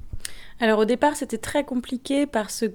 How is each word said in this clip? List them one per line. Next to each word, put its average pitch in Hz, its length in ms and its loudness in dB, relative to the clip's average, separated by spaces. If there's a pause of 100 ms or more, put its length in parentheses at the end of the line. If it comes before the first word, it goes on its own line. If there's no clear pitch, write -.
(600)
Alors 220 180 6
au 220 40 6
départ, 254 320 4
c'était 233 220 -4
très - 260 0
compliqué 269 640 -2
parce 226 500 -2